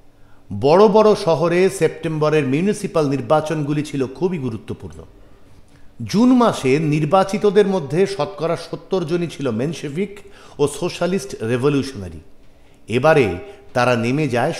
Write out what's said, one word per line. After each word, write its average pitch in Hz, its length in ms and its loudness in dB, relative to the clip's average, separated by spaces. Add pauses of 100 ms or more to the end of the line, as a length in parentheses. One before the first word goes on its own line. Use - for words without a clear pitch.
(600)
বড় 175 280 6
বড় 214 260 6
শহরে 170 560 2
সেপ্টেম্বরের 156 760 0
মিউনিসিপ্যাল 160 600 0
নির্বাচনগুলি 147 760 -2
ছিল 139 240 -4
খুবই 175 320 -4
গুরুত্বপূর্ণ। 98 680 -10 (960)
জুন 226 320 4
মাসে 175 440 2
নির্বাচিতদের 185 880 2
মধ্যে 180 400 0
শতকরা 170 500 -4
সত্তর 175 480 -6
জনই 170 220 -2
ছিল 139 240 -6
মেনশেভিক 151 680 -4 (380)
ও 147 100 2
সোশ্যালিস্ট 175 760 -4
রেভলিউশনারি। 113 760 -2 (680)
এবারে 127 500 2 (340)
তারা 123 240 2
নেমে 131 320 -2
যায় 123 320 0